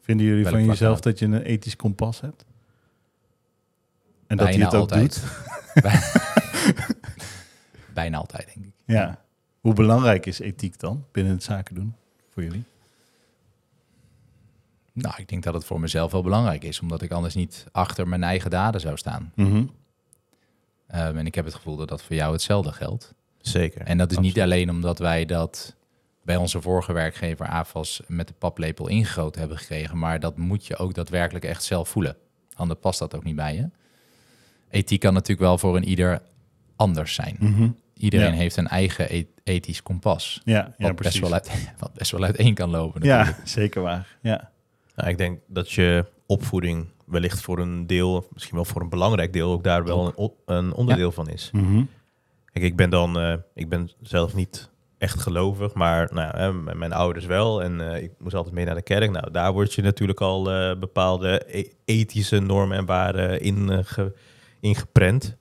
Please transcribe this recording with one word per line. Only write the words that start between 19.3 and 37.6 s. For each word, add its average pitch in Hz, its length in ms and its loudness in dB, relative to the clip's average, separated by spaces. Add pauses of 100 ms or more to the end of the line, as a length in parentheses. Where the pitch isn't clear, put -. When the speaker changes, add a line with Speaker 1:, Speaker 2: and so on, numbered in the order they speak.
Speaker 1:
Mhm. 104 300 4 (1200)
Speaker 2:
Ehm, 80 300 -2
en 78 80 -4
ik 82 100 -6
heb 85 100 -2
het 78 100 -10
gevoel 78 200 -10
dat 76 120 -8
dat 76 140 -10
voor - 140 -6
jou 78 160 0
hetzelfde 82 400 0
geldt. - 420 -8 (280)
Speaker 3:
Zeker. - 400 -2
Speaker 2:
En 87 160 0
dat 87 140 4
is 90 60 0
niet 92 80 4 (120)
Speaker 3:
Absoluut. 92 140 4
Speaker 2:
alleen 90 180 2
omdat 85 300 -2
wij 82 260 0
dat 82 500 -6 (480)
bij 85 120 0
onze 87 260 -2
vorige 90 320 -2
werkgever 82 540 -4
afas 82 600 -6
met 85 200 -6
de - 60 -18
paplepel 80 540 -6
ingegoten 85 520 0
hebben 78 180 -6
gekregen, 78 400 -8
maar 82 220 -2
dat 80 180 -6
moet 92 280 -2
je - 120 -10
ook 92 160 -4
daadwerkelijk 85 520 -4
echt 82 180 -6
zelf 87 260 -2
voelen. 87 260 -2 (380)
Anders 85 260 -4
past 92 200 -2
dat 76 160 -8
ook - 80 -10
niet 80 120 -6
bij 76 200 -4
je. 131 140 -4 (1000)
Ethiek 98 300 0
kan 95 140 6
natuurlijk 92 340 2
wel 90 100 6
voor 92 180 2
een 90 120 2
ieder 90 340 2 (540)
anders 82 380 0
zijn. - 260 -6
Speaker 1:
Mhm. 107 300 4 (240)